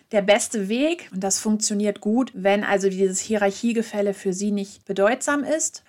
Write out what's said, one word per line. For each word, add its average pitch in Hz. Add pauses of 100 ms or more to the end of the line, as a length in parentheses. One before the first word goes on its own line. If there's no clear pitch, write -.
(120)
der 208
beste 202
Weg 294
und 190
das 196
funktioniert 214
gut, 233
wenn 196
also 196
dieses 190
Hierarchiegefälle 208
für 196
Sie 202
nicht 196
bedeutsam 233
ist. -